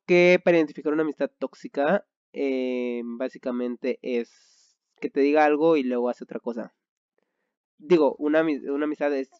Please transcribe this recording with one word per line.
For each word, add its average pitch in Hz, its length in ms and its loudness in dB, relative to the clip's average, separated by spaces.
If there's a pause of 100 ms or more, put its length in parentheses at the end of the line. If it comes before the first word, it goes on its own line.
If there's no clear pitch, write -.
que 175 380 6
para 175 140 4
identificar 147 340 -2
una 156 100 0
amistad 143 360 -4
tóxica, 147 680 -4 (280)
eh, 127 720 -4
básicamente 123 1000 -6
es - 720 -8 (240)
que 139 100 -6
te 143 100 -2
diga 147 240 4
algo 151 320 2
y 143 80 0
luego 123 260 -2
hace 120 140 -10
otra - 160 -14
cosa. 117 340 -10 (1040)
Digo, 151 400 2
una 151 220 0
ami-, 160 280 -2
una 143 180 -4
amistad 147 280 -4
es 135 260 -6